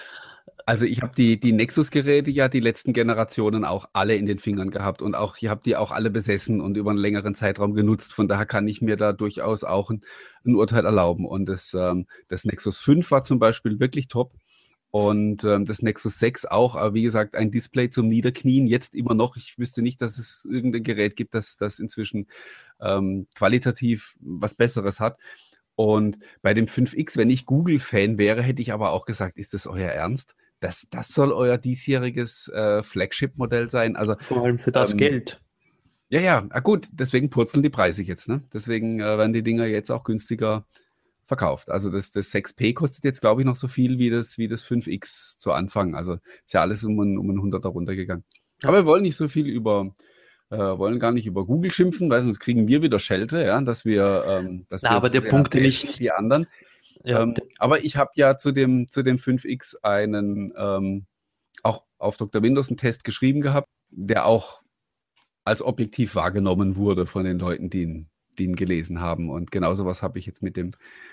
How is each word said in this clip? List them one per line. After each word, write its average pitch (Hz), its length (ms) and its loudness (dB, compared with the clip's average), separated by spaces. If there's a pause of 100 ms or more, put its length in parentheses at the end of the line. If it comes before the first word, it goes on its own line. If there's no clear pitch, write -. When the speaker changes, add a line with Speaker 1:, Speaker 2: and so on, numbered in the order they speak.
(640)
Speaker 1:
Also 117 200 2
ich 120 160 0
hab 123 140 -6
die, 113 240 4
die 120 120 4
Nexus-Geräte 143 800 2
ja 139 180 2
die 131 120 2
letzten 117 340 0
Generationen 110 720 0
auch 95 280 -4
alle 101 220 2
in 104 100 0
den 101 140 -2
Fingern 98 300 -4
gehabt 98 320 -4
und 104 140 -4
auch, 104 220 -4
ich 113 120 -4
hab 104 140 -4
die 117 120 2
auch 104 160 -2
alle 110 180 -2
besessen 104 520 0
und 98 160 -2
über 104 140 0
einen 104 80 0
längeren 104 340 0
Zeitraum 101 400 -2
genutzt. 107 400 2
Von 104 140 2
daher 101 180 0
kann 104 220 0
ich 107 140 -4
mir 110 140 0
da 104 160 0
durchaus 104 520 -4
auch 98 260 -2
ein, 107 120 -4 (440)
ein 120 100 4
Urteil 110 300 4
erlauben. 90 400 2
Und 95 220 -4
das, 95 260 -6
ähm, 90 320 0 (220)
das - 180 -6
Nexus 98 320 -4
fünf 151 320 2
war 135 140 4
zum 127 160 0
Beispiel 113 400 2
wirklich 131 300 -2
top. 123 240 -2 (580)
Und, 104 520 0
ähm, 101 220 2
das 107 180 -6
Nexus 113 340 -2
sechs 120 280 0
auch, 120 300 2
aber 107 200 0
wie 113 80 2
gesagt, 107 320 0
ein 107 160 0
Display 123 400 -2
zum 117 160 0
Niederknien, 123 580 2
jetzt 117 300 0
immer 120 180 -2
noch. 113 240 2
Ich - 220 -20
wüsste 120 240 -4
nicht, 123 180 -4
dass 113 160 -6
es - 320 -10
irgendein 120 340 -2
Gerät 104 320 0
gibt, 117 200 -6
das, - 220 -4
das 101 220 -4
inzwischen, 107 480 -8 (540)
ähm, 98 540 -2
qualitativ 117 840 0
was 90 360 -6
Besseres 117 440 0
hat. 113 180 -2 (580)
Und 107 420 2 (240)
bei - 140 2
dem 113 120 2
fünf - 280 -2
X, - 220 -4
wenn 117 120 4
ich 127 160 0
Google-Fan 127 720 0
wäre, 107 240 2
hätte 127 220 -2
ich 110 100 -4
aber 107 180 -2
auch 92 140 -4
gesagt, 98 320 -6
„Ist - 160 -12
das 101 140 -6
euer 92 220 -4
Ernst? 85 460 -6 (240)
Das, - 300 -8
das - 240 -8
soll 139 180 4
euer 123 260 2
diesjähriges, 127 920 -4
äh, 104 340 0
Flagship-Modell 120 880 -4
sein?“ 117 260 0
Also, 107 240 0
Speaker 2:
Vor 123 240 -2
allem 123 140 2
für 123 140 0
das 120 220 4
Speaker 1:
ähm, 104 40 0
Speaker 2:
Geld. 135 420 0 (720)
Speaker 1:
ja, 135 100 2
ja, 160 300 4
ah, - 120 -2
gut, 196 320 2
deswegen 135 360 0
purzeln 127 320 2
die 147 80 4
Preise 95 340 2
jetzt, 87 240 -8
ne? 131 140 -2 (100)
Deswegen, 113 480 -4
äh, 107 200 0
werden 110 140 4
die 113 100 0
Dinger 117 240 0
jetzt 107 240 -2
auch 120 120 -4
günstiger 110 600 -2 (580)
verkauft. - 460 -2
Also 98 220 -2
das, 98 200 -6
das 101 200 -4
sechs - 220 -4
P 127 200 2
kostet 143 320 -4
jetzt, 135 160 -2
glaub 110 180 4
ich, 135 60 2
noch 127 100 2
so 131 120 -8
viel 127 320 0
wie 123 100 2
das, 117 300 -4
wie 113 80 -2
das 110 160 -6
fünf 120 240 -2
X - 500 -8
zu - 140 -2
Anfang. 90 420 -2
Also 87 220 -6 (280)
ist - 100 -20
ja 92 80 4
alles 104 220 -2
um 107 160 0
ein, 101 200 0
um 95 100 -4
ein 98 100 -2
Hunderter 95 300 -4
runtergegangen. 90 560 -6 (380)
Speaker 2:
Ja. - 60 0
Speaker 1:
Aber 185 100 6
wir 185 60 4
wollen 170 180 4
nicht 175 120 0
so 156 120 -2
viel 151 180 0
über, 107 500 -2 (540)
äh, 110 80 -8
wollen 98 420 -2
gar 117 120 0
nicht 117 160 0
über 95 180 -4
Google 160 240 0
schimpfen, 180 400 2
weil 139 140 4
sonst 113 160 0
kriegen 120 280 2
wir 139 140 4
wieder 135 160 2
Schelte, 113 460 0
ja, 113 180 2
dass 120 240 -4
wir, 101 420 2
ähm, 92 420 -4
dass 92 120 -8
Speaker 2:
Na, 123 80 2
Speaker 1:
wir 117 80 4
Speaker 2:
aber 120 120 4
Speaker 1:
uns 120 40 -10
Speaker 2:
der 131 80 4
Speaker 1:
sehr 110 80 -6
Speaker 2:
Punkt, 135 240 4
den 127 80 6
Speaker 1:
abwälzen, 135 300 2
Speaker 2:
ich - 60 -12
Speaker 1:
die 120 120 -2
anderen. 117 380 2 (560)
Speaker 2:
Ja, 120 180 2
Speaker 1:
Ähm, 117 140 0
Speaker 2:
der - 80 -4 (160)
Speaker 1:
aber 151 240 2
ich 151 120 -4
hab 139 220 0
ja 139 220 6
zu 143 120 0
dem, 127 380 2
zu 135 140 -2
dem 127 160 2
fünf 127 260 -2
X - 380 -8
einen, 101 720 0
ähm, 98 480 -2 (560)
auch 113 240 -2 (140)
auf - 180 -4
Doktor 107 240 -2
Windows 131 280 2
einen 113 80 -4
Test 117 260 -2
geschrieben 135 380 0
gehabt, 143 280 0 (220)
der 98 340 0
auch 110 380 0 (800)
als 110 160 0
objektiv 113 540 -2
wahrgenommen 95 600 0
wurde 95 300 2
von 95 180 -4
den 90 140 -2
Leuten, 87 320 -4
die 92 140 -4
ihn, 80 260 -8 (280)
die 98 80 -2
ihn 90 100 -2
gelesen 87 440 -2
haben. 85 300 -4
Und 85 220 -8
genau 90 240 0
sowas 92 260 -4
hab 95 140 -6
ich 95 100 -12
jetzt - 160 -14
mit 95 160 -6
dem, 90 140 -6 (420)